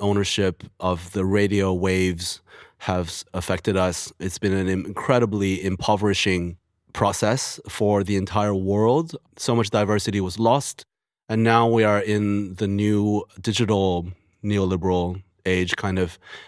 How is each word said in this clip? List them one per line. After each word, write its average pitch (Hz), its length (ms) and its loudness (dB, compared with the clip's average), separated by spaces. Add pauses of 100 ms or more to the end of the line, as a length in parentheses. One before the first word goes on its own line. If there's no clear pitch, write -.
ownership 101 640 0 (160)
of 90 320 -4
the 95 120 -2
radio 98 480 2
waves 92 720 -2 (360)
has 90 460 -4 (100)
affected 92 420 -2
us. 92 420 -2
It's 92 220 -8
been 101 120 0
an 95 160 -2
incredibly 98 960 0
impoverishing 95 920 0 (360)
process 107 760 0
for 104 340 2
the 101 140 -2
entire 104 360 0
world. 107 600 0 (220)
So - 180 -2
much 113 160 0
diversity 104 500 0
was 92 200 -4
lost. 120 460 0 (420)
And 113 160 0
now 117 240 6
we 113 160 4
are 104 160 4
in 101 540 0
the 101 120 -4
new 104 580 2 (160)
digital 98 680 0 (340)
neoliberal 92 800 0 (240)
age, 92 300 0
kind 92 240 -2
of. 90 180 -4 (300)